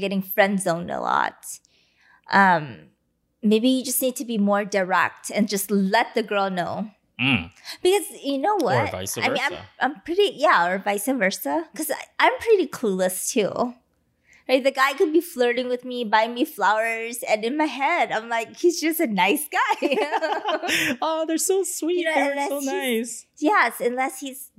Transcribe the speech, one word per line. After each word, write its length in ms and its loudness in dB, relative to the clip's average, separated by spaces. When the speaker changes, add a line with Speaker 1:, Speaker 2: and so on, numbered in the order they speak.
Speaker 1:
getting 160 -2
friend 380 2
zoned 300 -2
a 100 -4
lot. 580 -2
Um, 560 4
maybe 260 4
you 160 2
just 180 -4
need 140 -2
to 80 -10
be 140 -4
more 260 2
direct 640 0
and 180 0
just 220 -4
let 440 2
the 80 2
girl 280 -2
know. 400 -4
Speaker 2:
Mm. 300 0
Speaker 1:
Because 240 2
you 140 -2
know 180 0
Speaker 2:
Or 80 0
Speaker 1:
what? 80 -4
Speaker 2:
vice 280 -8
Speaker 1:
I 100 0
mean, 120 -2
I'm, 120 -2
Speaker 2:
versa. 140 -14
Speaker 1:
I'm 220 -2
pretty, 340 0
yeah, 340 4
or 100 0
vice 280 -4
versa. 680 -2
'Cause 140 -6
I, 120 -6
I'm 220 4
pretty 260 4
clueless 640 -2
too. 440 0
Right? 140 4
The 100 2
guy 220 2
could 180 2
be 100 4
flirting 460 0
with 180 -4
me, 180 -4
buying 300 2
me 100 0
flowers, 840 0
and 200 2
in 100 -2
my 80 2
head, 480 0
I'm 160 -4
like, 300 -4
"He's 200 2
just 220 -2
a 60 0
nice 420 2
guy." 320 0
<laughs> 1160 -2
Speaker 2:
<laughs> 40 -10
Oh, 260 -2
they're 120 0
so 240 2
sweet. 380 -2
Speaker 1:
You 60 -2
know, 80 0
Speaker 2:
They're 180 2
Speaker 1:
unless 180 -2
Speaker 2:
so 100 -4
Speaker 1:
he's 60 -6
Speaker 2:
nice. 600 -4
Speaker 1:
Yes, 420 2
unless 400 -2
he's 380 -12